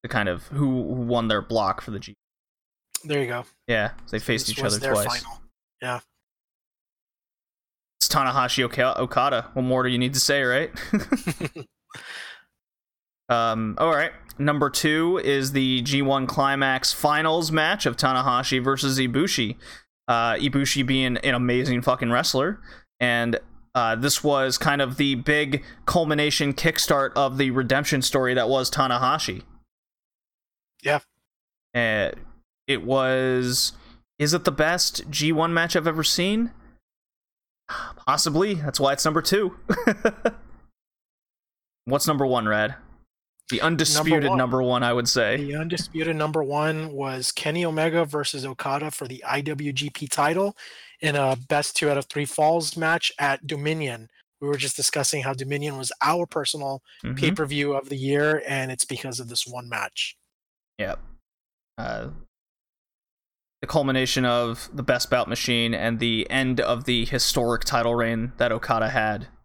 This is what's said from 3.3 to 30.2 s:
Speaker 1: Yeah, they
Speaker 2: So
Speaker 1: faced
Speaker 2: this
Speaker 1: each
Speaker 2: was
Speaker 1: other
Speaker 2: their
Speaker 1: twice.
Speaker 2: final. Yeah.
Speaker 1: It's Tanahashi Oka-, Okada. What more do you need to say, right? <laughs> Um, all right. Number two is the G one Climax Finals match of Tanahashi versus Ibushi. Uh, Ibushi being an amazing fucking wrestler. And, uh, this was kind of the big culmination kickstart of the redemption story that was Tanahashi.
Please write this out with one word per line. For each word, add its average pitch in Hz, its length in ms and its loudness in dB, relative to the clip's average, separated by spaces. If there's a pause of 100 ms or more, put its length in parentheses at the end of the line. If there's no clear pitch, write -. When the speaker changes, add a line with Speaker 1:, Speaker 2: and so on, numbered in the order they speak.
Speaker 1:
Yeah, 110 240 0 (180)
they 113 80 -4
Speaker 2:
So 107 60 -6
Speaker 1:
faced 113 220 0
Speaker 2:
this 107 120 -4
Speaker 1:
each - 40 -4
Speaker 2:
was 104 140 0
Speaker 1:
other 135 100 -4
Speaker 2:
their 113 80 0
Speaker 1:
twice. 104 280 0
Speaker 2:
final. - 160 -14 (420)
Yeah. 123 200 -6 (2000)
Speaker 1:
It's - 80 2
Tanahashi 131 560 2
Oka-, 131 360 0
Okada. 127 540 0
What 131 80 -2
more 127 200 2
do 127 80 0
you 123 80 0
need 127 160 0
to 131 60 2
say, 143 240 2
right? 135 260 0 (220)
<laughs> 170 760 -4 (1600)
Um, 113 500 0
all 165 160 2
right. 151 180 0 (260)
Number 143 300 2
two 165 560 2
is 139 280 2
the 131 300 2
G 139 200 2
one 135 240 2
Climax 135 680 0
Finals 160 580 2
match 160 360 2
of 117 100 0
Tanahashi 131 680 2
versus 135 360 0
Ibushi. 131 580 0 (500)
Uh, 117 280 2
Ibushi 139 520 0
being 131 320 2
an 131 160 0
amazing 123 460 2
fucking 127 300 0
wrestler. 143 500 0 (400)
And, 120 380 2 (360)
uh, 113 220 2
this 139 260 0
was 135 360 2
kind 143 240 2
of 131 160 -2
the 139 160 2
big 139 500 0 (220)
culmination 151 680 2
kickstart 143 600 0
of 135 240 0
the 135 140 2
redemption 131 500 2
story 127 320 2
that 120 160 2
was 131 200 2
Tanahashi. 131 720 0 (1400)